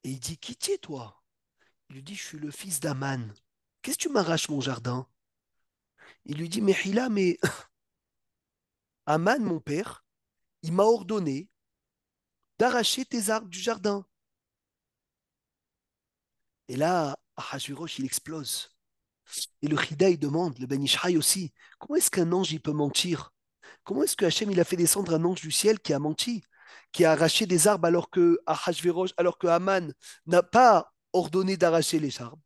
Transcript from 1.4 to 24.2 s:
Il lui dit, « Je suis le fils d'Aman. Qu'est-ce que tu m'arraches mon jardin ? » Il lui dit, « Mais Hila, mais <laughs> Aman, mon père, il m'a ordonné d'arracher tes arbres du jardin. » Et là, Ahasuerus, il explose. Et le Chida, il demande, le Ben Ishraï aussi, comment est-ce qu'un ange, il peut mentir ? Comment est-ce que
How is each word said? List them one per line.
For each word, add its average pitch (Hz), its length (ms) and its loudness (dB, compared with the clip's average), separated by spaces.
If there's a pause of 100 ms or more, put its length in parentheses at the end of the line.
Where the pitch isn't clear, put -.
Il 135 60 -20
lui 135 60 -18
dit, « 175 120 -16
Je 190 80 -12
suis - 160 -14
le 147 140 -10
fils 185 280 -8
d'Aman. 135 540 -6 (480)
Qu'est-ce - 160 -6
que - 60 -6
tu 349 40 -4
m'arraches 175 400 -2
mon 143 120 -4
jardin ? » 123 460 -6 (1200)
Il 147 140 -10
lui 165 100 -8
dit, « 190 140 -4
Mais 190 220 4
Hila, 226 240 0
mais 190 340 2
<laughs> - 300 -6 (1300)
Aman, 180 360 2
mon 180 180 -4
père, - 440 -8 (580)
il 160 100 -6
m'a 190 120 4
ordonné 196 640 0 (1080)
d'arracher 247 460 2
tes 226 260 -4
arbres 220 180 -2
du 175 100 -14
jardin. » 202 480 -2 (2500)
Et 127 80 -8
là, 156 400 0 (200)
Ahasuerus, 143 640 -10
il 135 60 -4
explose. - 680 -8 (920)
Et 151 60 -2
le 151 80 0
Chida, 175 340 2
il 170 80 2
demande, 147 400 -2
le 127 80 -8
Ben 139 160 -2
Ishraï 180 340 0
aussi, 165 360 0 (260)
comment - 180 -4
est-ce - 140 2
qu'un 170 220 0
ange, 180 200 0
il 160 80 -6
peut 156 120 -4
mentir ? 151 600 -2 (520)
Comment 254 180 -2
est-ce - 140 -2
que - 80 0